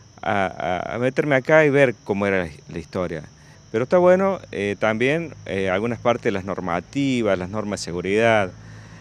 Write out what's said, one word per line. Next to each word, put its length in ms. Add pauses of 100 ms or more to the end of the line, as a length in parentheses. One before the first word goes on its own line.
(220)
a, 240
a, 480
a 40
meterme 380
acá 300
y 40
ver 240 (100)
cómo 220
era 180
la, 60 (180)
la 100
historia. 460 (460)
Pero 140
está 140
bueno, 420 (100)
eh, 280
también, 560 (100)
eh, 240
algunas 300
partes 260
de 60
las 160
normativas, 920
las 120
normas 300
de 40
seguridad, 680 (500)